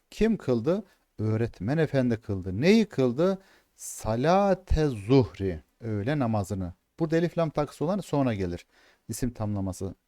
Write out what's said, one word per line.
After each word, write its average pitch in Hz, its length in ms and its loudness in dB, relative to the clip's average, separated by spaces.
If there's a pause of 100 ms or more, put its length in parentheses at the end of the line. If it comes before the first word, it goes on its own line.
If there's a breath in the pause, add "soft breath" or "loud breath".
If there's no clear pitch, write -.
(100)
Kim 214 260 2
kıldı? 139 480 0 (340 soft breath)
Öğretmen 110 600 -2
efendi 127 420 2
kıldı. 95 400 -6
Neyi 208 260 6
kıldı? 147 560 0 (340 soft breath)
Salate 156 1080 0
zuhri. 101 760 2 (180)
Öğle 113 380 -4
namazını. 101 540 -2 (260)
Burada 160 180 0
elif 170 220 0
lam 160 120 0
takısı 147 340 -4
olan 185 160 -2
sonra 135 340 0
gelir, 90 320 -4 (460 soft breath)
isim 120 180 -4
tamlaması, 98 640 -6 (140)